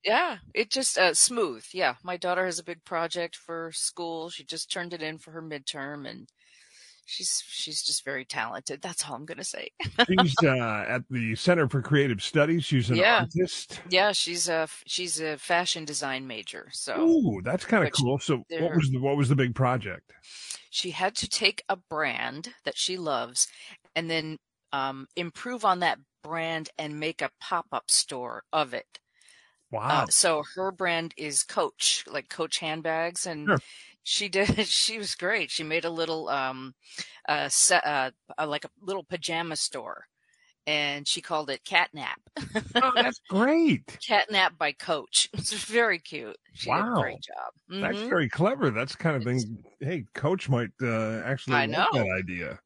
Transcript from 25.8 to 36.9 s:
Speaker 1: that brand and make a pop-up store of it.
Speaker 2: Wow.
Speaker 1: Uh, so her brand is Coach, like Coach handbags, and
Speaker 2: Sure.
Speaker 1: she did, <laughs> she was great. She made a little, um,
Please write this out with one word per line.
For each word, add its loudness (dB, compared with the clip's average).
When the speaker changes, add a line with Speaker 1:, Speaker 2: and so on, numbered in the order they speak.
Speaker 1:
that 2
brand -4
and -6
make -4
a -2
pop-up -4
store -2
of 0
it. -10
Speaker 2:
Wow. 2
Speaker 1:
Uh, 0
so 4
her -2
brand -2
is -2
Coach, 0
like -8
Coach -4
handbags, -2
and -4
Speaker 2:
Sure. 4
Speaker 1:
she -2
did, 4
<laughs> 2
she 2
was -4
great. -2
She -4
made 0
a 0
little, -2
um, -2